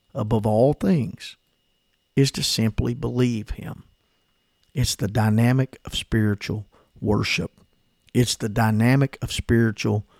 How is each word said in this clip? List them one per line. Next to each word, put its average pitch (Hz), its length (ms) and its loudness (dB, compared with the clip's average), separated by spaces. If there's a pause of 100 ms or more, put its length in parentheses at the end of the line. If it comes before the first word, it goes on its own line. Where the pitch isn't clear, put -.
(140)
above 110 300 0
all 117 300 4
things - 600 -2 (800)
is 139 180 2
to - 100 -6
simply 120 500 -2
believe 120 580 -2
him. - 340 -12 (920)
It's 131 220 -2
the - 120 -4
dynamic 117 760 2
of - 140 -10
spiritual 107 680 -2 (340)
worship. 107 520 -2 (600)
It's 117 240 0
the 113 140 -4
dynamic 117 720 2
of - 100 -6
spiritual 113 720 0 (160)